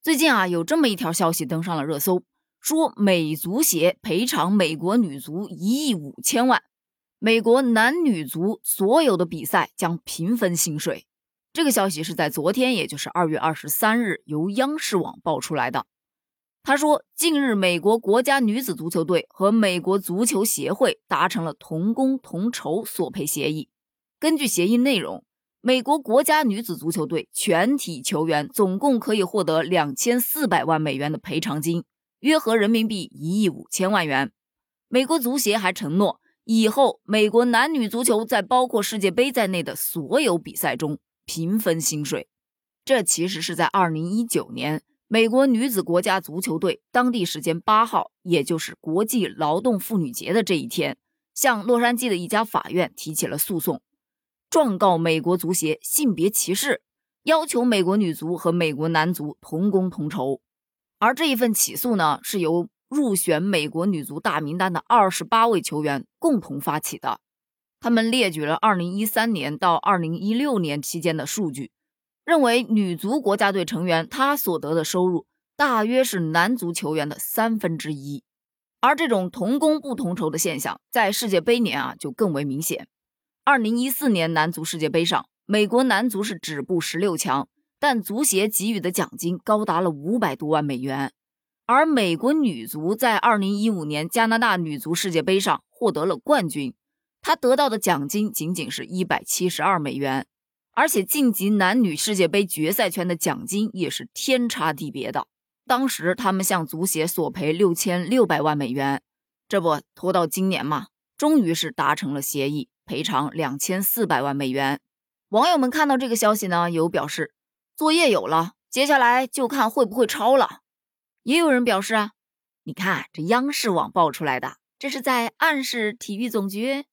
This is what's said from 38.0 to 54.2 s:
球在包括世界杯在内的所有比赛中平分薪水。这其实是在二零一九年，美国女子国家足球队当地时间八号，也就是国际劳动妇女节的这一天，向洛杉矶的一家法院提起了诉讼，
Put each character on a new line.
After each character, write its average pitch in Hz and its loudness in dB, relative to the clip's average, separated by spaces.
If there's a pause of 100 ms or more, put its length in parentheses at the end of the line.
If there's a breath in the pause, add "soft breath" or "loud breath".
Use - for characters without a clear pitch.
球 226 2
在 226 0
包 254 2
括 233 0
世 214 -4
界 190 2
杯 247 2
在 240 2
内 180 -2
的 - -6
所 165 -2
有 185 2
比 - -10
赛 139 -2
中 151 -4 (280)
平 170 -2
分 170 0
薪 151 -2
水。 139 -6 (560)
这 262 2
其 170 0
实 196 -6
是 - -6
在 170 0
二 185 2
零 160 -4
一 220 0
九 - -4
年， 143 -4 (260)
美 226 4
国 254 4
女 247 2
子 214 -2
国 170 2
家 190 0
足 165 -8
球 160 -2
队 175 -2 (100)
当 247 2
地 233 0
时 156 -6
间 165 -2
八 214 4
号， 196 -2 (120)
也 165 2
就 165 -2
是 - -10
国 165 0
际 220 0
劳 156 -2
动 226 2
妇 226 -4
女 156 0
节 131 -6
的 226 2
这 190 0
一 147 -2
天， 139 -4 (360)
向 226 0
洛 240 4
杉 240 2
矶 247 -2
的 190 0
一 175 -6
家 208 0
法 - -6
院 170 0
提 156 -10
起 151 -2
了 135 -4
诉 180 -4
讼， 156 -4 (680)